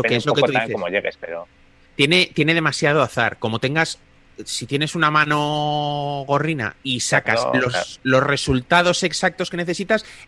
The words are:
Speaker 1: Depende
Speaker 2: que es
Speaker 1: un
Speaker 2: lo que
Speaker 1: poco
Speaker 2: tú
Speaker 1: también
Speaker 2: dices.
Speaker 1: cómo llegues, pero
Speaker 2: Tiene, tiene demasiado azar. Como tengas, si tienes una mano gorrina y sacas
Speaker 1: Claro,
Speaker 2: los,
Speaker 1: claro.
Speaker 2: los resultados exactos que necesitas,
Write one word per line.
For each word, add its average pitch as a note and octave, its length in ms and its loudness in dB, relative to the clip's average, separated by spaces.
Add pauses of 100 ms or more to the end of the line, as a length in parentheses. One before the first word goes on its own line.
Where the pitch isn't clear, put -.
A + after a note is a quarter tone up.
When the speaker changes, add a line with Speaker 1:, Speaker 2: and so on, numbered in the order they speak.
Speaker 1:
Depende A2+ 80 0
Speaker 2:
que B2 80 0
es A2+ 80 -4
Speaker 1:
un D#3 40 -2
Speaker 2:
lo C3 60 2
que C#3+ 60 0
Speaker 1:
poco B2+ 60 4
Speaker 2:
tú A2 60 0
Speaker 1:
también A2+ 140 0
Speaker 2:
dices. A2 140 -4
Speaker 1:
cómo F2 100 -2
llegues, G2+ 300 -2
pero E2+ 260 -10 (480)
Speaker 2:
Tiene, E3 380 2
tiene D#3 200 2
demasiado D#3 500 2
azar. A#2 340 0
Como A2+ 220 -4
tengas, D#3 400 -2 (440)
si - 220 -8
tienes C#3+ 300 -2
una D#3 160 2
mano D3 1120 0
gorrina C#3+ 560 -2
y B2+ 200 -4
sacas A#2 400 0
Speaker 1:
Claro, B2+ 180 2
Speaker 2:
los, B2+ 140 0
Speaker 1:
claro. F2+ 140 -2 (140)
Speaker 2:
los C3 220 4
resultados C#3+ 800 2
exactos F3+ 480 -2
que F3 60 -8
necesitas, F3 480 -2 (220)